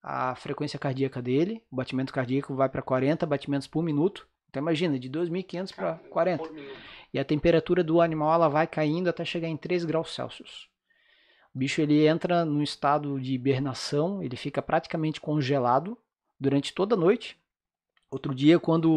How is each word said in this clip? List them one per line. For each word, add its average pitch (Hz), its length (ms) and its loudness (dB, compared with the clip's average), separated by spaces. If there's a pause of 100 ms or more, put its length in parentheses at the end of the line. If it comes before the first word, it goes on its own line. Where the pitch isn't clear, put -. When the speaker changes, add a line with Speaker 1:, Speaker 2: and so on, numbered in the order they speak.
Speaker 1:
a 131 320 -4
frequência 143 420 -6
cardíaca 131 420 -2
dele, 151 520 0
o 131 60 -12
batimento 131 360 -4
cardíaco 135 400 -2
vai 131 160 2
pra 135 140 -6
quarenta 135 420 0
batimentos 143 420 -2
por 160 140 -2
minuto. 165 460 0 (220)
Então 135 120 -6
imagina, 156 380 0
de 127 100 -10
dois 165 200 -4
mil 175 120 -2
e - 20 -16
quinhentos 185 280 -8
pra 170 240 -4
Speaker 2:
Cara, - 140 -18
Speaker 1:
quarenta. 170 340 0
Speaker 2:
por 160 100 -10
minuto. 143 240 -14 (340)
Speaker 1:
E 131 60 -4
a 139 80 0
temperatura 165 580 4
do 165 180 4
animal 156 340 2
ela 170 140 6
vai 156 180 2
caindo 160 420 0
até 165 160 -4
chegar 165 220 -4
em 160 100 -4
três 175 260 -4
graus 160 300 -2
Celsius. - 560 -12 (840)
O - 20 -8
bicho 135 240 0
ele 151 240 6
entra 165 400 2
num 147 160 0
estado 143 580 -2
de 135 140 -4
hibernação, 139 880 -2
ele 127 140 -8
fica 139 260 -6
praticamente 156 580 -2
congelado 143 800 0 (420)
durante 139 340 0
toda 208 200 0
a 214 40 4
noite. 185 380 2 (760)
Outro 139 240 -6
dia, 147 260 6
quando 165 380 4